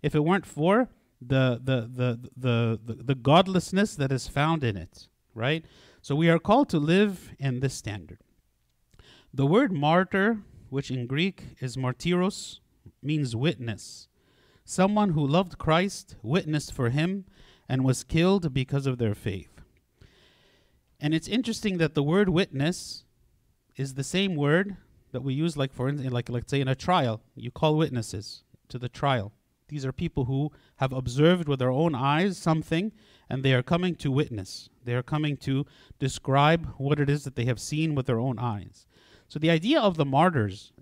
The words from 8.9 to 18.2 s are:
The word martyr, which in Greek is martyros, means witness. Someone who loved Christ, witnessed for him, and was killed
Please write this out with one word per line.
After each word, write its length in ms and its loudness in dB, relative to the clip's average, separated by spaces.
The 120 2
word 260 4
martyr, 640 2
which 220 -6
in 160 -4
Greek 340 -2
is 160 -6
martyros, 840 -2
means 320 -2
witness. 720 -4
Someone 460 2
who 160 2
loved 320 0
Christ, 640 0
witnessed 500 -2
for 180 0
him, 340 -2
and 160 0
was 200 0
killed 500 2